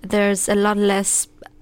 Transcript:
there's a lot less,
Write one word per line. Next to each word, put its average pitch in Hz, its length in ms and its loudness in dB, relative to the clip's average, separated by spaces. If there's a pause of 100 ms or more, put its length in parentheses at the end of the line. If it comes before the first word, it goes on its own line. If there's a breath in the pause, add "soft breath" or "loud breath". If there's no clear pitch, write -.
there's 202 480 0
a 208 60 2
lot 202 220 2
less, 202 500 0 (340)